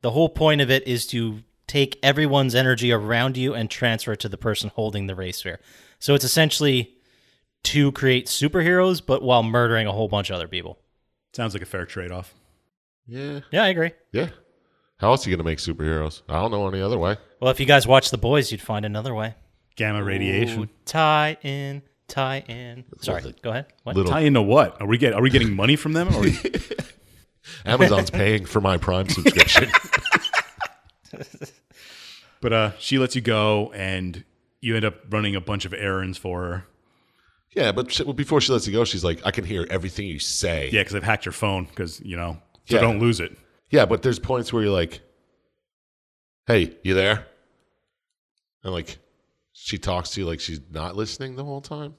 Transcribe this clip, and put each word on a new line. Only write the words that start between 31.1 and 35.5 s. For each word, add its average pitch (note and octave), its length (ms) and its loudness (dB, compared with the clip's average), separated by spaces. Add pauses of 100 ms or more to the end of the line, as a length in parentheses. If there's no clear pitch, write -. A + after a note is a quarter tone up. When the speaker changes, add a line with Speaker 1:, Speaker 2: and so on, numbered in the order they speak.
Speaker 2:
But, A2+ 140 0
uh, A2 240 2
she C3+ 220 0
lets B2+ 160 0
you B2+ 60 0
go, G#2+ 520 2
and F#2 500 -6 (380)
you A2+ 140 -2
end A2 100 0
up G#2 100 -2 (160)
running G#2 240 0
a F#2+ 60 -4
bunch G2+ 240 -6